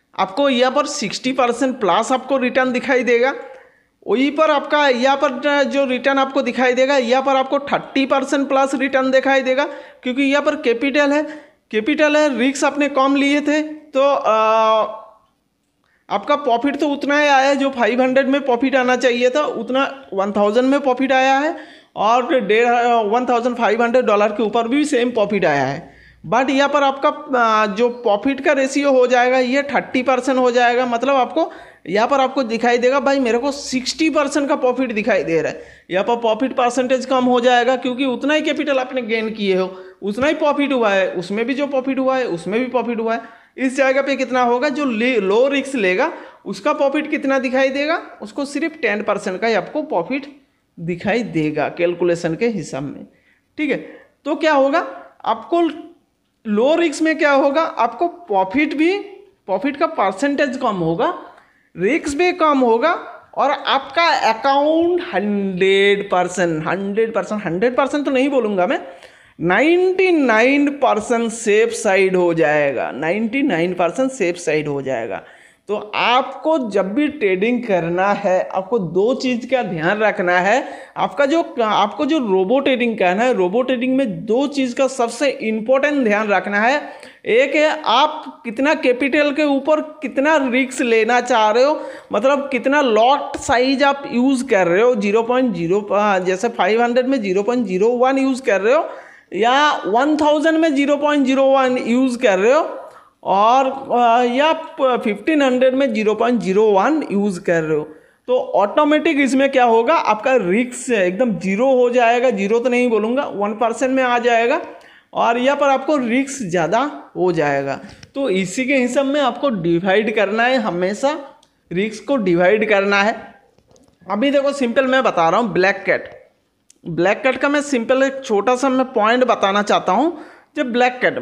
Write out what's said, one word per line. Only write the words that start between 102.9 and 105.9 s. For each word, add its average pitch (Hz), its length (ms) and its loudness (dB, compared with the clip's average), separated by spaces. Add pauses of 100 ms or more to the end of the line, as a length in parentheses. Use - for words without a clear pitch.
और, 226 420 4 (260)
आ, 240 300 4
या 262 300 2 (260)
फिफ्टीन 254 640 0
हंड्रेड 254 320 4
में 269 200 0